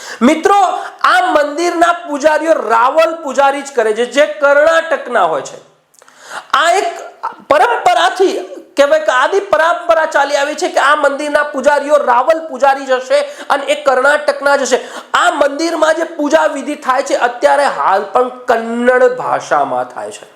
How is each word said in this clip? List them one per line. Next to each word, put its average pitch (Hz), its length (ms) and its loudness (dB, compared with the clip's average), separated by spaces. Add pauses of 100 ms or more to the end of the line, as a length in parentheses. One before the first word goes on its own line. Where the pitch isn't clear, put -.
(220)
મિત્રો, 311 340 4 (480)
આ 330 180 2
મંદિરના 339 720 0
પૂજારીઓ 302 600 0
રાવલ 277 720 2
પૂજારી 277 380 0
જ 277 140 -14
કરે 220 180 0
છે, 226 120 -2
જે 254 200 2
કર્ણાટકના 294 1000 0
હોય 160 180 -2
છે. - 300 -18 (840)
આ 311 180 2
એક 392 280 -2 (500)
પરંપરાથી 370 880 2 (400)
કહેવાય 285 220 4
કે 311 120 -2
આદિ 294 280 0
પરંપરા 330 680 0
ચાલી 285 300 0
આવી 285 200 -2
છે 339 120 -4
કે - 120 -2
આ 285 160 4
મંદિરના 294 480 0
પૂજારીઓ 285 540 0
રાવલ 277 500 2
પૂજારી 269 380 0
જ 254 60 -2
હશે 262 300 0 (280)
અને 277 160 -2
એ 285 180 -2
કર્ણાટકના 277 720 2
જ 269 60 0
હશે. 240 180 0 (340)
આ 320 180 2
મંદિરમાં 311 640 0
જે 330 100 -2
પૂજા 311 420 0
વિધિ 285 300 -4
થાય 262 280 -2
છે 277 120 -2
અત્યારે 277 500 2
હાલ 190 380 0
પણ 254 260 0
કન્નડ 240 720 0 (140)
ભાષામાં 135 680 -2
થાય 107 280 -12
છે. - 140 -18 (100)